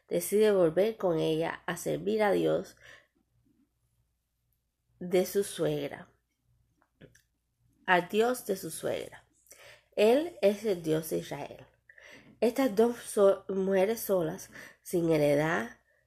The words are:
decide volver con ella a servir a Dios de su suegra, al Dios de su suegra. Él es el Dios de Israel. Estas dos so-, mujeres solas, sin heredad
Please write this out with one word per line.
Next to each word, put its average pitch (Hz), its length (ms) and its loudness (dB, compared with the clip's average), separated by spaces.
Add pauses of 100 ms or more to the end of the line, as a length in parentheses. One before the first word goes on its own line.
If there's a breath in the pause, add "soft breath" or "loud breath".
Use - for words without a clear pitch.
decide 202 420 2
volver 185 460 2
con 170 220 0
ella 160 480 -2
a 170 100 -6
servir 175 460 -2
a 202 100 2
Dios 165 440 0 (2250 loud breath)
de 180 280 0
su 202 180 -2
suegra, 151 640 -6 (1800)
al 175 240 2
Dios 233 380 -2
de 190 100 -4
su 170 140 -12
suegra. - 540 -10 (720 loud breath)
Él 269 460 2
es 208 240 2
el 185 180 -2
Dios 160 280 -2
de 170 80 -4
Israel. 147 480 -12 (720 loud breath)
Estas 240 340 0
dos 233 220 4
so-, 196 520 2
mujeres 190 520 0
solas, 180 500 -2 (320 loud breath)
sin 170 300 0
heredad 156 680 2 (280)